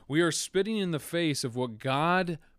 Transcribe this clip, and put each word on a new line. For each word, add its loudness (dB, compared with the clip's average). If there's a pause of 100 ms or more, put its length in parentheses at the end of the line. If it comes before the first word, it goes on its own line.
we 2
are 4
spitting -2
in 0
the 0
face -2
of -4
what -2
God 0 (200)